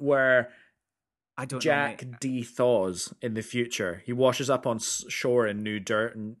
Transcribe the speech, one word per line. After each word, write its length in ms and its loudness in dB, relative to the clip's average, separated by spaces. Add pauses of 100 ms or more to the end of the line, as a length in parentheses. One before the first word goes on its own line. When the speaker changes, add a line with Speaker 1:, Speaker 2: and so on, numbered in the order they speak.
Speaker 1:
where 500 4 (840)
Speaker 2:
I 80 -8
don't 140 -6
know, 20 -6
Speaker 1:
Jack 440 0
Speaker 2:
mate. 160 -14
Speaker 1:
de-thaws 1000 0
in 140 -4
the 80 -4
future? 640 -4
He 80 -4
washes 340 2
up 180 0
on 100 0
s-, 340 -6
shore 360 2
in 160 -4
New 160 -4
Jer-, 380 -2 (240)